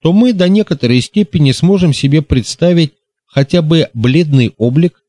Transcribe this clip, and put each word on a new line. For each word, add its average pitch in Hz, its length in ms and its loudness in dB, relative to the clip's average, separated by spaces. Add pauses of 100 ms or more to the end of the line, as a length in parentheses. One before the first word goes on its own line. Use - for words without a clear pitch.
то 165 120 0
мы 240 200 2
до 180 140 0
некоторой 156 540 0
степени 156 500 -2
сможем 175 420 0
себе 143 280 0
представить 160 720 -2 (320)
хотя 139 360 -2
бы 160 320 0
бледный 131 640 0
облик 131 520 -2